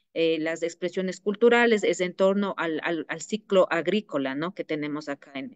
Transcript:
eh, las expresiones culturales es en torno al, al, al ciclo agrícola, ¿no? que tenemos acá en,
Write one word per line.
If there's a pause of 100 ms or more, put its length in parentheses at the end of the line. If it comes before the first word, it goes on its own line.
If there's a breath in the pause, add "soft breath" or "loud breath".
(140)
eh,
las
expresiones
culturales
es
en
torno
al,
al,
al
ciclo
agrícola,
¿no?
que
tenemos
acá
en,